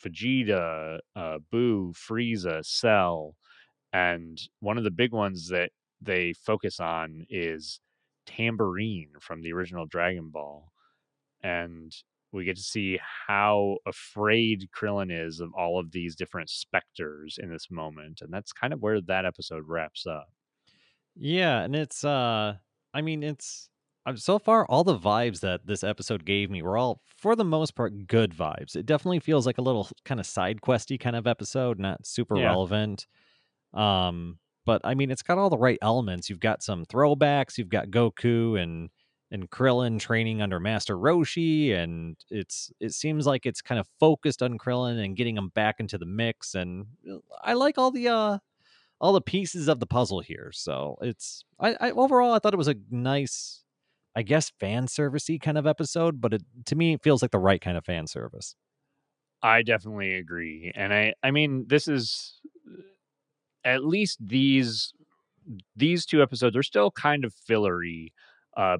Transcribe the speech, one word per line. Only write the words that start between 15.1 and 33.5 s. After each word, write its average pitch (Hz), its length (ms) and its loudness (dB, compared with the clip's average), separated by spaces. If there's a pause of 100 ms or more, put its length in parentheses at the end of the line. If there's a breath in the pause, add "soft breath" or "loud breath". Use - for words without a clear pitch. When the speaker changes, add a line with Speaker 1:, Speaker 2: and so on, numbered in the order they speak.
Speaker 1:
is 82 280 -8
of 85 140 -10
all 90 240 -2
of 82 140 -8
these 85 240 -8
different 87 340 -10
specters 76 920 -8
in 87 100 -12
this 80 200 -14
moment. 78 520 -14
And 78 100 -16
that's 101 200 -12
kind 131 200 -6
of 139 80 -10
where 107 220 0
that 92 220 -2
episode 80 420 -8
wraps 80 400 -8
up. 80 220 -10 (840)
Speaker 2:
Yeah, 151 480 2
and 127 140 -2
it's, - 260 -6
uh, 117 540 0 (360)
I 147 100 -4
mean, 156 200 -4
it's, - 460 -10 (380)
uh, 135 100 -6
so 196 220 2
far, 220 280 4
all 147 180 4
the 160 140 4
vibes 104 420 0
that 90 260 -4
this 95 180 -4
episode 101 400 -4
gave 98 260 0
me 90 120 -6
were 92 140 -2
all, 123 260 0 (160)
for 220 180 2
the 220 80 2
most 160 320 0
part, 101 300 -4
good 110 260 4
vibes. 78 420 -6
It 82 120 -6
definitely 156 340 2
feels 143 260 4
like 123 120 0
a 127 40 0
little 123 260 2 (160)
kinda 113 200 -4
side 104 360 -2
questy 127 380 0
kind 120 160 -2
of 117 120 -2
episode, 120 520 -2
not 98 280 -4
super 113 300 -2
Speaker 1:
Yeah. 87 100 4
Speaker 2:
relevant. 98 600 0 (680)